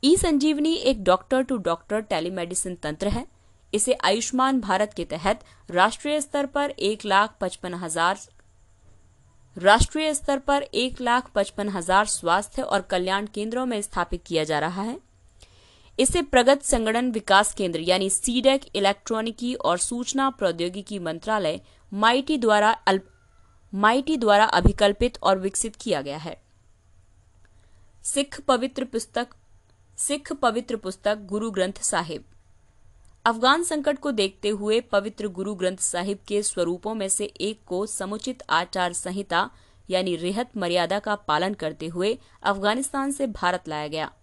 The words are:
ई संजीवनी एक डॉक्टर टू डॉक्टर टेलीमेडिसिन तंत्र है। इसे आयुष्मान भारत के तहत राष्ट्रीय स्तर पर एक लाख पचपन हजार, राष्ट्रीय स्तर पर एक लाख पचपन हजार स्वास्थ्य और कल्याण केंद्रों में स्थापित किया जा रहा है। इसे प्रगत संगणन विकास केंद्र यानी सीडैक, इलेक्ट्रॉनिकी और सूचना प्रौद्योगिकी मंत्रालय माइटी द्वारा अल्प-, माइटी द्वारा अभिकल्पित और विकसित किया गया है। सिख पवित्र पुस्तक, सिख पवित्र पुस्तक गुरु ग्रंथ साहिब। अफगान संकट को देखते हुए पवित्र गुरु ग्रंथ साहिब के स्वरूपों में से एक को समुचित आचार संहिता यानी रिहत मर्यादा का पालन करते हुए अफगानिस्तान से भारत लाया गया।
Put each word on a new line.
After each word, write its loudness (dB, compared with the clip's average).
ई 6
संजीवनी 2
एक 0
डॉक्टर 2
टू -2
डॉक्टर -2
टेलीमेडिसिन -6
तंत्र -6
है। -4
इसे 0
आयुष्मान 2
भारत 0
के -6
तहत -2
राष्ट्रीय 2
स्तर -2
पर -2
एक -4
लाख 2
पचपन -6
हजार, 0
राष्ट्रीय 4
स्तर -2
पर 0
एक -2
लाख 0
पचपन -2
हजार 2
स्वास्थ्य -2
और 0
कल्याण -2
केंद्रों -4
में -4
स्थापित -4
किया 0
जा 0
रहा -4
है। -6
इसे 2
प्रगत 4
संगणन 0
विकास 4
केंद्र -2
यानी 2
सीडैक, 0
इलेक्ट्रॉनिकी -2
और 0
सूचना -2
प्रौद्योगिकी -4
मंत्रालय -2
माइटी 2
द्वारा 4
अल्प-, 0
माइटी 4
द्वारा 6
अभिकल्पित 4
और 4
विकसित -4
किया -2
गया -8
है। -12
सिख -2
पवित्र -2
पुस्तक, -6
सिख -4
पवित्र -2
पुस्तक -4
गुरु -6
ग्रंथ -2
साहिब। -4
अफगान 2
संकट -2
को -4
देखते -2
हुए 0
पवित्र -4
गुरु -6
ग्रंथ -2
साहिब -4
के 0
स्वरूपों -2
में -4
से -2
एक -8
को -4
समुचित -8
आचार 0
संहिता -4
यानी 0
रिहत -4
मर्यादा 0
का -4
पालन -2
करते -6
हुए -2
अफगानिस्तान -2
से -2
भारत -2
लाया -6
गया। -6